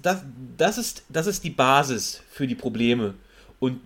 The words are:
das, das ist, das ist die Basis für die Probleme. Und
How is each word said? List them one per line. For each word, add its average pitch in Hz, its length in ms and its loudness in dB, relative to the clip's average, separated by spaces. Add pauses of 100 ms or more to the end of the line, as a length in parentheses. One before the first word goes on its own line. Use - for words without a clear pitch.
das, 185 200 0 (360)
das 196 180 2
ist, - 320 -8
das 160 180 -2
ist 202 180 -2
die 165 60 -4
Basis 135 800 2
für 139 160 -2
die 123 80 -2
Probleme. 113 600 0 (440)
Und 127 280 -2